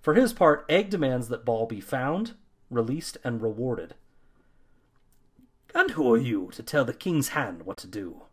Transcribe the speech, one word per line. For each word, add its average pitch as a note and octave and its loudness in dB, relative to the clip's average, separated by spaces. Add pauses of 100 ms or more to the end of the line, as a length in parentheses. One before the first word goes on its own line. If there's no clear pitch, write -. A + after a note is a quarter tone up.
For D3+ 2
his A#3 6
part, D3+ 4
Egg F#3+ 4
demands C3 0
that A#2+ -8
Ball A2+ 0
be G#2+ -8
found, D3+ -4 (360)
released, B2 -2
and A#2 -2
rewarded. A2+ -4 (1800)
"And F#4 4
who B2+ 2
are A2+ 8
you G#2+ -2
to - -16
tell C#3+ 0
the A#2 -4
King's D#3+ 0
Hand F#2+ -4
what F#2+ -10
to - -18
do?" F#2 -12 (100)